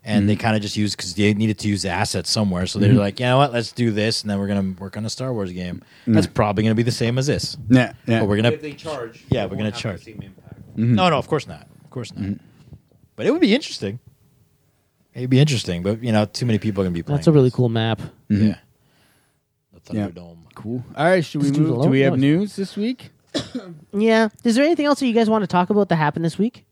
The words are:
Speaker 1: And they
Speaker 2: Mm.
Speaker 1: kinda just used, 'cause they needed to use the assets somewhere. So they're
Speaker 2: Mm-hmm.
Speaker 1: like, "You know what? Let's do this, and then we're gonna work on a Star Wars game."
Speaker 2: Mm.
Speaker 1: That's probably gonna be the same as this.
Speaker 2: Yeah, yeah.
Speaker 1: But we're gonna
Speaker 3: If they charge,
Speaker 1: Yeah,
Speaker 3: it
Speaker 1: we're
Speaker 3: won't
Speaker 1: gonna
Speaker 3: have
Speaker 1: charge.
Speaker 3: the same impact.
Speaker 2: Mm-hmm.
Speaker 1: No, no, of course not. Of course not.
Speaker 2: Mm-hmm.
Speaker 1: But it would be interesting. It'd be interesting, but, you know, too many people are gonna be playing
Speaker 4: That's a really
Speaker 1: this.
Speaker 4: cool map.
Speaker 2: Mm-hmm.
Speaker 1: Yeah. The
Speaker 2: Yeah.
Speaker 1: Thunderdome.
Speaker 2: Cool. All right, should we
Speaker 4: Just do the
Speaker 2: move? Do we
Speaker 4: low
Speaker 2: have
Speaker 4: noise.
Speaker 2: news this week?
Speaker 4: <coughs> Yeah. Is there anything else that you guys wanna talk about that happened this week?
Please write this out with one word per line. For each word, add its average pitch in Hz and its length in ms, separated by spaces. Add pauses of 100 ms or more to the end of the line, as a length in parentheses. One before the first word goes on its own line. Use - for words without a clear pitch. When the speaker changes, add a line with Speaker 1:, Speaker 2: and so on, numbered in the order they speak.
Speaker 1:
And 104 260
they 107 60
Speaker 2:
Mm. 101 40
Speaker 1:
kinda 110 220
just 101 160
used, 104 200
'cause 90 160
they 101 200
needed 107 260
to - 80
use 101 160
the 98 60
assets 92 420
somewhere. 92 340
So - 140
they're 101 100
Speaker 2:
Mm-hmm. 123 100
Speaker 1:
like, 101 200
"You 123 80
know 127 100
what? 139 160
Let's 117 200
do 120 180
this, 107 320
and 107 80
then 101 80
we're 98 80
gonna 98 320
work 95 180
on 107 80
a 110 40
Star 131 240
Wars 98 180
game." 90 300 (260)
Speaker 2:
Mm. 117 80
Speaker 1:
That's 104 100
probably 107 380
gonna 110 120
be 117 80
the 117 80
same 120 280
as 135 80
this. 107 300 (120)
Speaker 2:
Yeah, 120 220 (160)
yeah. 113 140
Speaker 1:
But 104 80
we're 101 80
gonna 113 140
Speaker 3:
If 117 100
they 151 120
charge, 135 560
Speaker 1:
Yeah, 117 140
Speaker 3:
it - 20
Speaker 1:
we're 92 40
Speaker 3:
won't 95 100
Speaker 1:
gonna 107 120
Speaker 3:
have - 80
Speaker 1:
charge. 98 260
Speaker 3:
the 113 80
same 101 100
impact. - 360 (180)
Speaker 2:
Mm-hmm. 117 180
Speaker 1:
No, 185 140
no, 156 80
of 123 100
course 147 200
not. - 200 (160)
Of - 80
course 120 240
not. - 80
Speaker 2:
Mm-hmm. 98 100 (840)
Speaker 1:
But 110 100
it 214 40
would 330 100
be 220 120
interesting. 120 460 (1120)
It'd 127 160
be 127 100
interesting, 110 440
but, 110 180
you 120 120
know, 107 120
too - 200
many 113 140
people 101 220
are 95 40
gonna 90 80
be 85 100
playing 147 140
Speaker 4:
That's 156 100
a 170 60
really 135 140
Speaker 1:
this. 127 80
Speaker 4:
cool 127 140
map. 113 300 (320)
Speaker 2:
Mm-hmm. 104 160
Speaker 1:
Yeah. 98 80 (1300)
The - 100
Speaker 2:
Yeah. 101 120
Speaker 1:
Thunderdome. 85 300 (180)
Speaker 2:
Cool. 117 280 (120)
All 147 100
right, 180 200
should 147 160
we 139 80
Speaker 4:
Just 139 100
do 151 60
the 160 80
Speaker 2:
move? 120 100
Do 143 60
we 135 100
Speaker 4:
low 135 120
Speaker 2:
have - 20
Speaker 4:
noise. 131 80
Speaker 2:
news 165 340
this 196 220
week? 233 340 (220)
Speaker 4:
<coughs> - 180 (400)
Yeah. 220 380 (140)
Is 226 120
there 269 80
anything 302 220
else 285 140
that 269 80
you 233 60
guys 220 160
wanna 214 180
talk 180 220
about 208 200
that 170 60
happened 156 280
this 165 140
week? - 340